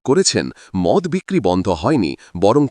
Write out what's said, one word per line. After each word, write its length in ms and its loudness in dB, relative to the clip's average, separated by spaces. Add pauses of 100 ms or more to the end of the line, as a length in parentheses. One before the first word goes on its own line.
করেছেন, 460 0 (260)
মদ 320 0
বিক্রি 320 -4
বন্ধ 280 0
হয়নি, 480 -2 (200)
বরং 340 4